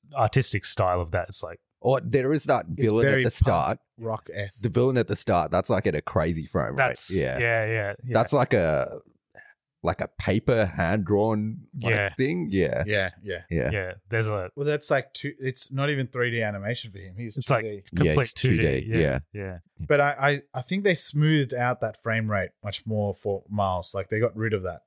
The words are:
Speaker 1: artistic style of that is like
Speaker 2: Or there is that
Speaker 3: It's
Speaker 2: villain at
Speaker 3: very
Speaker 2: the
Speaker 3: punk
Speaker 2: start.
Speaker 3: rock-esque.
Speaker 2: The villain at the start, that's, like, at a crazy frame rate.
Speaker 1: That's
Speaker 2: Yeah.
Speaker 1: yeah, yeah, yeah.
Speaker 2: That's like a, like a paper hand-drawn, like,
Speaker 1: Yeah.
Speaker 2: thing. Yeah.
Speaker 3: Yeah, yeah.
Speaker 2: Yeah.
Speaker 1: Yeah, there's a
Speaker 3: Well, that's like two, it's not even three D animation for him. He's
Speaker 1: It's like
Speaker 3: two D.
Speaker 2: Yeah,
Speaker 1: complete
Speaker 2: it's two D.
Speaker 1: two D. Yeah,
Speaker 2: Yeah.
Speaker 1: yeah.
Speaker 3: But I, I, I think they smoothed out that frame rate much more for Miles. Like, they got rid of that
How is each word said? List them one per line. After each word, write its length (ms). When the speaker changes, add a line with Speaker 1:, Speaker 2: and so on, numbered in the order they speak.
Speaker 1:
artistic 500
style 360
of 120
that 160
is 140
like 180
Speaker 2:
Or 220
there 300
is 120
that 280
Speaker 3:
It's 100
Speaker 2:
villain 240
at 40
Speaker 3:
very 140
Speaker 2:
the 60
Speaker 3:
punk 40
Speaker 2:
start. 440
Speaker 3:
rock-esque. 640
Speaker 2:
The 60
villain 280
at 120
the 80
start, 340
that's, 200
like, 160
at 80
a 80
crazy 440
frame 240
rate. 80
Speaker 1:
That's 360
Speaker 2:
Yeah. 240
Speaker 1:
yeah, 280
yeah, 280
yeah. 100
Speaker 2:
That's 180
like 200
a, 460
like 200
a 60
paper 580
hand-drawn, 920
like, 140
Speaker 1:
Yeah. 160
Speaker 2:
thing. 400
Yeah. 360
Speaker 3:
Yeah, 240
yeah. 260
Speaker 2:
Yeah. 240
Speaker 1:
Yeah, 200
there's 180
a 280
Speaker 3:
Well, 100
that's 240
like 240
two, 240
it's 340
not 160
even 200
three 240
D 100
animation 480
for 80
him. 180
He's 220
Speaker 1:
It's 100
like 160
Speaker 3:
two 60
D. 60
Speaker 2:
Yeah, 60
Speaker 1:
complete 240
Speaker 2:
it's 140
two 240
D. 40
Speaker 1:
two 0
D. 100
Yeah, 80
Speaker 2:
Yeah. 200
Speaker 1:
yeah. 260
Speaker 3:
But 240
I, 180
I, 200
I 60
think 220
they 120
smoothed 580
out 260
that 220
frame 280
rate 200
much 240
more 280
for 340
Miles. 460
Like, 160
they 100
got 160
rid 160
of 120
that 220